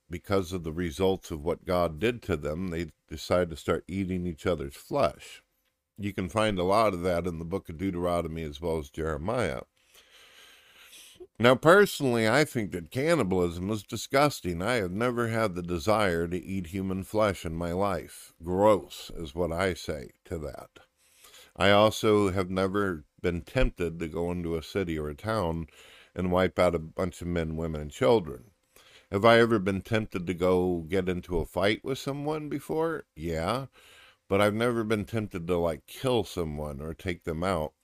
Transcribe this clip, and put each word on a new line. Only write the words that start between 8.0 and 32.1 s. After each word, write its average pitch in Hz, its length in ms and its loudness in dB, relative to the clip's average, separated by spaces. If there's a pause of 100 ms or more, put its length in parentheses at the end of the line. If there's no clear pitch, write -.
as 73 160 -10
well 82 180 -2
as 73 120 -8
Jeremiah. 80 720 -4 (1800)
Now, 123 160 8
personally, 147 720 6
I 135 160 6
think 107 260 -4
that 85 220 -8
cannibalism 95 800 2
is 107 120 -4
disgusting. 92 800 -2
I 117 120 0
have 95 180 -2
never 120 340 0
had 110 300 0
the 90 60 -6
desire 87 680 0
to 87 120 -4
eat 92 280 -6
human 95 340 -4
flesh 104 420 0
in 82 120 -6
my 85 160 -4
life. 90 680 -4
Gross 90 760 2
is 82 180 -10
what 87 160 0
I 90 240 0
say 73 380 -10 (140)
to 87 120 -8
that. - 400 -12 (800)
I 95 140 4
also 104 600 6
have 92 200 0
never 95 540 0 (160)
been 87 220 -2
tempted 90 560 0
to 87 80 -4
go 82 240 -4
into 85 240 -4
a 80 80 -2
city 87 340 -4
or 76 120 -4
a 76 60 -8
town 85 520 -4 (480)
and 92 160 -2
wipe 90 260 2
out 90 200 4
a - 20 0
bunch 82 420 -6
of 90 60 -8
men, 82 300 -2
women, 80 240 -4
and 76 100 -10
children. 95 640 0 (580)
Have 98 140 0
I 117 160 10
ever 117 180 6
been 98 220 0
tempted 104 480 -4
to 92 60 0
go 90 540 2
get 92 200 0
into 90 300 -2
a 76 80 -2
fight 104 380 0
with 135 140 -4
someone 147 500 -6